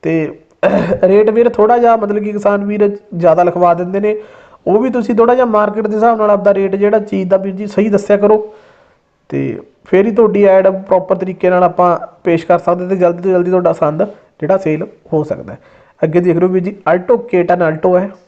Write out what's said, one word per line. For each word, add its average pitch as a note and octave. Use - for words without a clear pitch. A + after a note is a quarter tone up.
ਤੇ D#3+
ਰੇਟ G#3
ਵੀਰ A#3
ਥੋੜ੍ਹਾ A#3
ਜਿਹਾ A#3
ਮਤਲਬ G#3
ਕਿ G#3
ਕਿਸਾਨ G3+
ਵੀਰ G#3
ਜ਼ਿਆਦਾ E3
ਲਿਖਵਾ F3
ਦਿੰਦੇ F3+
ਨੇ, G#3
ਉਹ G3+
ਵੀ B3+
ਤੁਸੀਂ A#3
ਥੋੜ੍ਹਾ A#3
ਜਿਹਾ B3+
ਮਾਰਕੀਟ G#3
ਦੇ G#3+
ਹਿਸਾਬ A3
ਨਾਲ G#3+
ਆਪਦਾ G3+
ਰੇਟ G3
ਜਿਹੜਾ G#3
ਚੀਜ਼ G3
ਦਾ F#3+
ਵੀਰ F#3+
ਜੀ G3+
ਸਹੀ G#3
ਦੱਸਿਆ G3+
ਕਰੋ, G#3
ਤੇ C3+
ਫਿਰ F#3+
ਹੀ A#3
ਤੁਹਾਡੀ G3+
ਐਡ F#3+
ਪ੍ਰੋਪਰ F#3+
ਤਰੀਕੇ F#3
ਨਾਲ F3+
ਆਪਾਂ F3+
ਪੇਸ਼ E3+
ਕਰ F3
ਸਕਦੇ F3+
ਤੇ F#3+
ਜਲਦੀ F3
ਤੋਂ F#3+
ਜਲਦੀ F3+
ਤੁਹਾਡਾ F3+
ਸੰਦ D#3
ਜਿਹੜਾ F3+
ਸੇਲ D#3+
ਹੋ D#3
ਸਕਦਾ -
ਹੈ। -
ਅੱਗੇ E3
ਦੇਖ F3
ਲਓ F3+
ਵੀਰ F#3
ਜੀ, G3
Alto F3+
ਕੇ F3+
ਟੈਨ F3+
Alto D#3+
ਹੈ G3